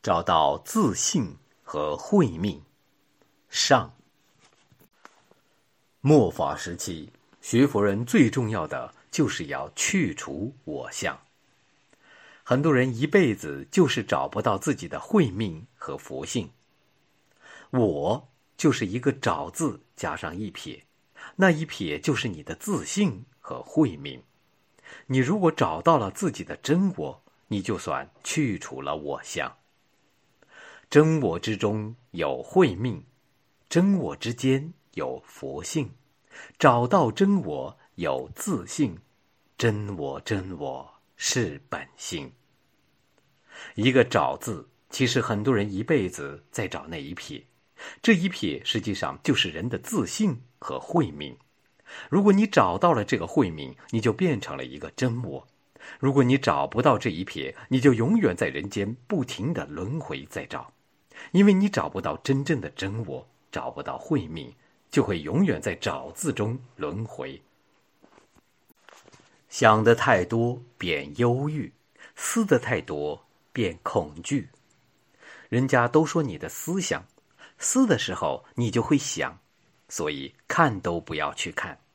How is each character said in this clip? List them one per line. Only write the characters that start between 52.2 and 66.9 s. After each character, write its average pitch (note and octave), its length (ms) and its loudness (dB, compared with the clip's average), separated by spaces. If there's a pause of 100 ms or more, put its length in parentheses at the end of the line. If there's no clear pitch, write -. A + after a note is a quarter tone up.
果 G3+ 80 8
你 G#3 160 6
找 F#2+ 300 4
到 E3+ 160 4
了 G#2+ 100 2
这 A#2 140 0
个 E2+ 100 -4
慧 A2+ 220 2
命， C#2+ 260 -10 (140)
你 A#2 100 0
就 G#2+ 140 2
变 D3 260 0
成 C#2+ 160 -10
了 C2 80 -10
一 B1+ 160 -14
个 D#2 120 -10
真 B2 320 -2
我。 C#2 240 -10 (520)
如 C3+ 140 2
果 C3+ 100 6
你 B2+ 140 6
找 D2 280 2
不 A2+ 160 -2
到 A#2+ 160 6
这 A#2 120 -2
一 E2+ 140 -4
撇， C#2 320 -8 (120)
你 C3 120 2
就 C3 140 8
永 B2 240 2
远 A#2 180 2
在 F2+ 120 0
人 D2 220 -4
间 G#2 260 -4 (120)
不 E3 160 -2
停 C#3 300 -6
地 D#2 120 -4
轮 A#2 340 -8
回 C#2 260 -10
在 - 200 -10
找。 - 280 -12 (600)
因 G3 120 8
为 G#3 60 8
你 G3 160 4
找 D#2 220 -2
不 G2 100 -6
到 D#2 180 -2
真 C3+ 280 -2
正 D3 160 -2
的 D#2 80 -8
真 G2+ 360 -6
我， - 220 -12 (240)
找 B2 180 -6
不 C#3+ 140 -12
到 C3+ 140 -8
慧 A#2+ 300 -2
命， D2+ 280 -12 (340)
就 C3+ 140 2
会 F#2 160 -2
永 F#2 240 0
远 A2 180 0
在 F2 140 -4
找 D2+ 360 -6
字 D#3 200 -4
中 A2+ 260 -2 (200)
轮 C#3+ 260 -6